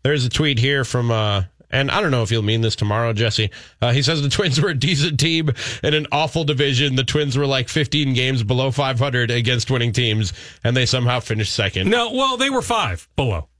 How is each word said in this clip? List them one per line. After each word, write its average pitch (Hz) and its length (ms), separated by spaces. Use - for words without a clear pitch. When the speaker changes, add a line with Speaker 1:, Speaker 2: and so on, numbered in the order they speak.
Speaker 1:
There's 139 220
a 123 40
tweet 143 280
here 135 260
from, 120 280
uh, 104 320
and 139 220
I 196 100
don't 175 100
know 123 120
if 107 80
you'll 113 120
mean 113 180
this 110 140
tomorrow, 113 380
Jesse. 107 360
Uh, 123 120
he 139 100
says 151 180
the 143 80
Twins 160 320
were 190 80
a 165 60
decent 147 440
team 160 300
in 151 120
an 151 160
awful 160 320
division. 143 520
The 131 80
Twins 139 320
were, 143 120
like, 131 200
fifteen 147 460
games 127 300
below 127 260
five 131 300
hundred 123 320
against 120 400
winning 120 200
teams, 110 420
and 120 140
they 127 80
somehow 123 340
finished 107 340
second. 98 360
Speaker 2:
No, 233 220
well, 262 260
they 269 140
were 254 100
five 165 540
below. 107 320